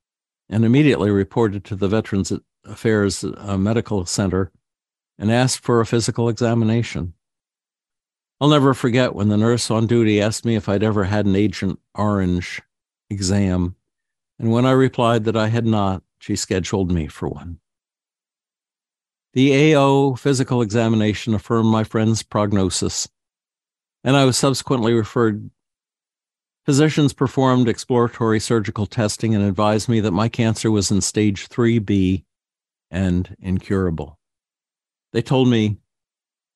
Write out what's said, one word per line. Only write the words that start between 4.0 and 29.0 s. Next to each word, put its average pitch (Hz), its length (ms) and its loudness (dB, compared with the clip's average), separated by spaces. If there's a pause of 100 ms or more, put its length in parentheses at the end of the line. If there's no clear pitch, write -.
Center 95 440 -2 (680)
and 107 140 0
asked 123 280 0
for 117 200 2
a 113 60 0
physical 117 420 -2
examination. 113 840 -2 (1300)
I'll 147 80 4
never 139 240 6
forget 127 420 0
when 104 140 0
the 104 80 2
nurse 113 340 0
on 113 160 2
duty 107 360 2
asked 110 220 -2
me 117 100 0
if 104 140 -2
I'd 101 140 0
ever 107 220 0
had 104 220 -2
an 95 80 2
Agent 98 460 -2 (140)
Orange 95 680 -2 (480)
exam, 95 640 -2 (640)
and 113 140 -2
when 123 120 2
I 131 60 2
replied 123 540 2
that 110 120 -2
I 110 120 0
had 113 180 -2
not, 101 360 0 (160)
she 104 180 -6
scheduled 92 560 -2
me 78 160 -2
for - 200 -10
one. 78 300 -12 (1800)
The 139 380 4
A 143 60 4
O 139 360 2
physical 131 480 0
examination 110 720 0
affirmed 113 340 0
my 110 160 2
friend's 110 380 0
prognosis, 98 840 -2 (960)
and 131 120 4
I 139 80 4
was 123 120 2
subsequently 127 560 0
referred. 107 580 -2 (1120)
Physicians 147 480 2
performed 127 560 2
exploratory 117 720 0
surgical 107 480 -2
testing 110 480 -2